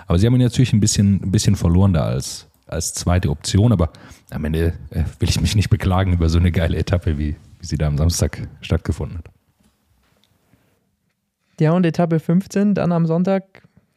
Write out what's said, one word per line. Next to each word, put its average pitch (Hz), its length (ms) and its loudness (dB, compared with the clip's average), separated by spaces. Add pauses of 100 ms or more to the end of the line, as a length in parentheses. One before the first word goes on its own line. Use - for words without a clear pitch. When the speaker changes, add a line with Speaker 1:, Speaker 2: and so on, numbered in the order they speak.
Speaker 1:
Aber 87 120 2
sie 101 80 4
haben 123 80 2
ihn 127 80 4
natürlich 123 320 2
ein 110 60 4
bisschen, 101 420 2
ein 98 80 -6
bisschen 101 260 2
verloren 92 380 4
da 69 100 0
als, - 420 -6 (200)
als - 260 -6
zweite 87 380 0
Option, - 420 2
aber 180 160 2 (420)
am 76 160 -8
Ende, 82 260 0 (160)
äh, 80 160 -4 (140)
will - 100 0
ich - 140 -2
mich - 120 0
nicht 101 140 0
beklagen 95 460 0
über 85 160 0
so 85 80 2
eine 90 120 2
geile 82 280 -2
Etappe, 80 400 -2
wie, 76 180 -4 (240)
wie - 60 -16
sie 76 100 -4
da 76 100 -2
am 73 120 -2
Samstag - 500 -2 (140)
stattgefunden - 560 -6
hat. 80 80 -16 (2250)
Speaker 2:
Ja, 156 120 2
und 180 120 2
Etappe 165 340 0
fünfzehn, 196 560 0
dann 175 180 0
am 165 120 0
Sonntag, 185 640 -2 (280)